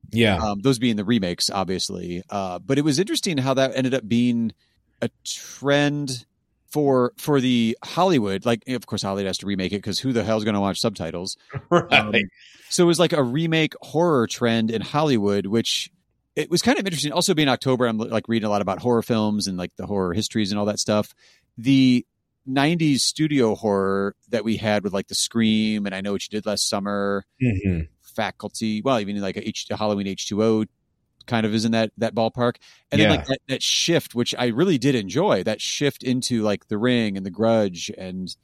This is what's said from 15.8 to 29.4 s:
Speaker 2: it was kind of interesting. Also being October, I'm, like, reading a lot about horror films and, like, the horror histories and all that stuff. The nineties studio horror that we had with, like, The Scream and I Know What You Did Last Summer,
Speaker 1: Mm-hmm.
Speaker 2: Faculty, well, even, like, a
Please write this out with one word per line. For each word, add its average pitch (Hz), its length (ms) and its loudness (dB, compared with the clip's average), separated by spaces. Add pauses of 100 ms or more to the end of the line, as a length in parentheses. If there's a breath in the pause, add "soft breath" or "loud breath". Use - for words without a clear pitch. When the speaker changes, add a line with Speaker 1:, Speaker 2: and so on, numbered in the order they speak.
Speaker 2:
it 151 160 -4
was 175 100 2
kind 269 160 2
of 196 80 -2
interesting. 151 280 -4
Also 175 200 0
being 151 140 2
October, 127 400 2
I'm, 113 100 -2
like, 110 300 -4
reading 113 180 0
a 107 40 0
lot 104 120 2
about 92 180 -2
horror 117 240 2
films 107 440 0
and, 92 100 -6
like, 90 200 -8
the - 80 -10
horror 92 280 -2
histories 104 380 -2
and 104 80 -2
all 104 60 0
that 104 140 -2
stuff. 104 340 0 (440 soft breath)
The 127 480 4 (400)
nineties 143 580 2
studio 135 520 2
horror 98 600 0 (160)
that 110 120 -2
we 107 140 0
had 104 260 0
with, 98 80 -2
like, 98 160 -4
The - 80 -10
Scream 110 720 0
and 95 100 -6
I 95 60 -6
Know 101 100 -6
What 98 180 -4
You 107 80 -6
Did 104 80 -6
Last 101 220 -2
Summer, 101 560 -2 (180)
Speaker 1:
Mm-hmm. 98 420 0 (320)
Speaker 2:
Faculty, 107 680 -4
well, 131 180 2
even, 101 220 -4
like, 95 160 -4
a 104 100 -8